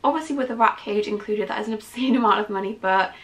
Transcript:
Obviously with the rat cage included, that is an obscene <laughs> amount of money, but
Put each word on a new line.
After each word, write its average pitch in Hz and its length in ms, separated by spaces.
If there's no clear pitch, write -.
Obviously 302 320
with 254 140
the 233 80
rat 226 220
cage 208 280
included, 208 420
that - 120
is 214 80
an 226 60
obscene 262 420
<laughs> - 0
amount 208 240
of 208 80
money, 202 320
but 190 440